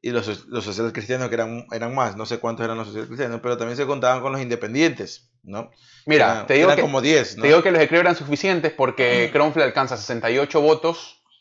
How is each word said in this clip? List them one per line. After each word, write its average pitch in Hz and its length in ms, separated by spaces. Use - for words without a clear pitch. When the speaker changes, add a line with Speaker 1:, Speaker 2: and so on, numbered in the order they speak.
Speaker 1:
y 127 60
los, 107 380
los 120 180
sociales 110 280
cristianos 123 360
que 113 60
eran, 117 360
eran 117 220
más, 120 240
no 110 80
sé 113 140
cuántos 117 260
eran 113 100
los 110 120
sociales 107 200
cristianos, 120 360
pero 123 160
también 117 180
se 139 80
contaban 127 380
con 135 80
los 135 100
independientes, 120 880
¿no? 101 260
Speaker 2:
Mira, 135 240
Speaker 1:
Eran, 101 160
Speaker 2:
te 131 80
digo 156 140
Speaker 1:
eran - 80
Speaker 2:
que, - 40
Speaker 1:
como 135 200
diez, 135 360
¿no? 107 60
Speaker 2:
te 139 60
digo 165 120
que 190 80
los 170 100
de 151 80
Creo 175 140
eran 175 140
suficientes 151 580
porque 123 560
Speaker 1:
<clears throat> - 40
Speaker 2:
Kronfle 151 300
alcanza 127 340
sesenta 117 340
y 127 80
ocho 147 200
votos 156 600